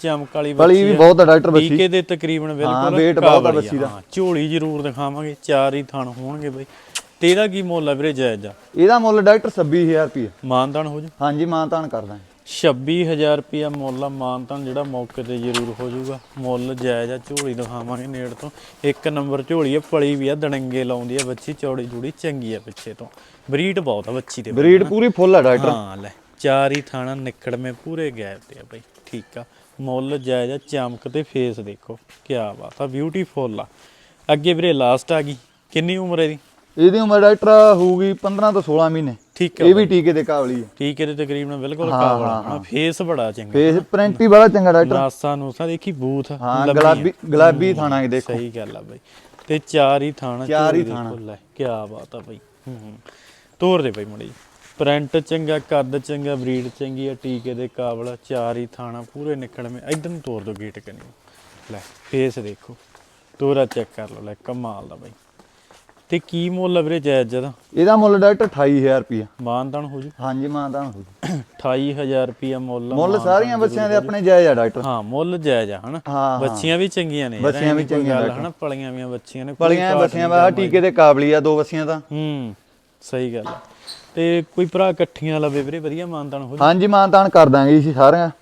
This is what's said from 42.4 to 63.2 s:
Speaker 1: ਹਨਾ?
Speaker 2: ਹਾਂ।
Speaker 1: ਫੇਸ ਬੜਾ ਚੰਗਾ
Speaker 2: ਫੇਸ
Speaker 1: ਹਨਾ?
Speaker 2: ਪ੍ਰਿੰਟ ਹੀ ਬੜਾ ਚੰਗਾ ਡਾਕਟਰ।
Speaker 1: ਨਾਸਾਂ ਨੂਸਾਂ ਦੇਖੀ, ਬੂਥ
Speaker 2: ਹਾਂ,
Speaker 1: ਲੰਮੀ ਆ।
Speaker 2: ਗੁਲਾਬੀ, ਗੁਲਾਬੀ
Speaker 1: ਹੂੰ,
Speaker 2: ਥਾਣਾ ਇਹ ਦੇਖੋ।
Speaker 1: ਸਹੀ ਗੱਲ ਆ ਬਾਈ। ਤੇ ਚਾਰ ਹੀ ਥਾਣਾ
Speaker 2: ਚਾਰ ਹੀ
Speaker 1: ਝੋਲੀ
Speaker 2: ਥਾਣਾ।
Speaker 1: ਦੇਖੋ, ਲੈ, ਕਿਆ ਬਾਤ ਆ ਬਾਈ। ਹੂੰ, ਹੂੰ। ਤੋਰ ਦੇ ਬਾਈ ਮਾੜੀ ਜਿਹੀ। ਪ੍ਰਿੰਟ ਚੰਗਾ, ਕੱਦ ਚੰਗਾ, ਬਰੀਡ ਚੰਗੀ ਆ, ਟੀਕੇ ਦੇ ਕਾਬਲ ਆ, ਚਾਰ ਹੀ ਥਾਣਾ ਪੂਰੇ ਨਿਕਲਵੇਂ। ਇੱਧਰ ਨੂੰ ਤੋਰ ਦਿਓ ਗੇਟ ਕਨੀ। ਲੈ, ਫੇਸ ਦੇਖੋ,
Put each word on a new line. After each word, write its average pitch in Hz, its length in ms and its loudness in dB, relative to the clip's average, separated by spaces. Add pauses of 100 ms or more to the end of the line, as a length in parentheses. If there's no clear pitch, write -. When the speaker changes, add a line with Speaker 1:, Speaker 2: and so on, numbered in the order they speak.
Speaker 1:
ਹਨਾ? 107 80 -10
Speaker 2:
ਹਾਂ। 139 140 -8
Speaker 1:
ਫੇਸ 156 380 -4
ਬੜਾ 143 300 -4
ਚੰਗਾ 104 200 -14
Speaker 2:
ਫੇਸ 156 240 4
Speaker 1:
ਹਨਾ? 185 160 0
Speaker 2:
ਪ੍ਰਿੰਟ 202 300 2
ਹੀ 226 60 6
ਬੜਾ 214 200 10
ਚੰਗਾ 185 240 4
ਡਾਕਟਰ। 165 220 6
Speaker 1:
ਨਾਸਾਂ 139 440 -2
ਨੂਸਾਂ 139 300 -8
ਦੇਖੀ, 165 240 -6
ਬੂਥ 135 400 -4
Speaker 2:
ਹਾਂ, 131 360 -2
Speaker 1:
ਲੰਮੀ 143 120 4
ਆ। - 20 8
Speaker 2:
ਗੁਲਾਬੀ, 156 320 4 (160)
ਗੁਲਾਬੀ 156 380 6
Speaker 1:
ਹੂੰ, 185 80 0
Speaker 2:
ਥਾਣਾ 143 260 -2
ਇਹ 127 80 -2
ਦੇਖੋ। 123 240 -4
Speaker 1:
ਸਹੀ 117 220 -6
ਗੱਲ 107 220 -12
ਆ 107 40 -18
ਬਾਈ। 107 180 -20 (480)
ਤੇ 151 200 -2
ਚਾਰ 143 340 4
ਹੀ 147 100 -6
ਥਾਣਾ 127 340 -10
Speaker 2:
ਚਾਰ 156 300 0
ਹੀ 175 60 2
Speaker 1:
ਝੋਲੀ 113 140 -6
Speaker 2:
ਥਾਣਾ। 117 160 -10
Speaker 1:
ਦੇਖੋ, 113 140 -14
ਲੈ, 107 120 -16 (180)
ਕਿਆ 117 300 -6
ਬਾਤ - 300 -18
ਆ 120 40 -16
ਬਾਈ। 110 200 -20 (280)
ਹੂੰ, 127 140 -14
ਹੂੰ। 107 120 -20 (680)
ਤੋਰ 180 220 0
ਦੇ 127 100 -2
ਬਾਈ 101 140 -10
ਮਾੜੀ 107 180 -16
ਜਿਹੀ। 110 100 -16 (440)
ਪ੍ਰਿੰਟ 147 400 0
ਚੰਗਾ, 156 420 -4
ਕੱਦ 143 380 -2
ਚੰਗਾ, 143 380 -8
ਬਰੀਡ 127 320 -4 (120)
ਚੰਗੀ 135 280 -10
ਆ, 135 60 -8
ਟੀਕੇ 127 400 -10
ਦੇ 120 140 -10
ਕਾਬਲ 120 400 -8
ਆ, 123 100 -12 (120)
ਚਾਰ 120 280 -4
ਹੀ 120 160 -8
ਥਾਣਾ 120 280 -14 (120)
ਪੂਰੇ 147 220 -8
ਨਿਕਲਵੇਂ। 123 540 -14
ਇੱਧਰ 156 200 -8
ਨੂੰ 170 120 -12
ਤੋਰ 113 220 -10
ਦਿਓ 107 100 -10
ਗੇਟ 104 260 -16
ਕਨੀ। - 200 -20 (720)
ਲੈ, 101 100 -16 (300)
ਫੇਸ 131 280 -2
ਦੇਖੋ, 104 360 -16 (640)